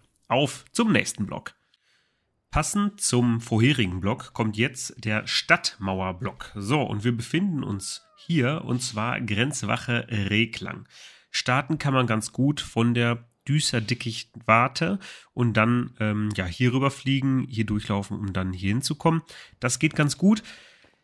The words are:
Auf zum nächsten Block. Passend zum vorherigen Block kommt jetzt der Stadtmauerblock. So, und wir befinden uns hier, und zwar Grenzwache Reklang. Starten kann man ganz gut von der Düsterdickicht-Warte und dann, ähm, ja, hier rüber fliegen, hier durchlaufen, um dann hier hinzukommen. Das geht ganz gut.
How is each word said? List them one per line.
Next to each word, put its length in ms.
Auf 460
zum 180
nächsten 360
Block. 280
Passend 520
zum 400
vorherigen 580
Block 320
kommt 240
jetzt 480
der 220
Stadtmauerblock. 1300
So, 260
und 240
wir 100
befinden 480
uns 440
hier, 480
und 160
zwar 400
Grenzwache 880
Reklang. 800
Starten 460
kann 160
man 140
ganz 260
gut 300
von 320
der 340
Düsterdickicht-Warte 1500
und 200
dann, 440
ähm, 380
ja, 80
hier 280
rüber 180
fliegen, 580
hier 160
durchlaufen, 540
um 140
dann 200
hier 160
hinzukommen. 540
Das 200
geht 180
ganz 220
gut. 240